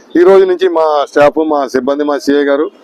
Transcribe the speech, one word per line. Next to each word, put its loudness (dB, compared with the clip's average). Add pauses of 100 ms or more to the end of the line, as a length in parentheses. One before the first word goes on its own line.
(200)
ఈ 4
రోజు 6
నుంచి -2 (120)
మా 0 (240)
స్టాఫ్, 2 (120)
మా -2 (140)
సిబ్బంది, -2
మా -2 (100)
సీఏ 0
గారు -2 (180)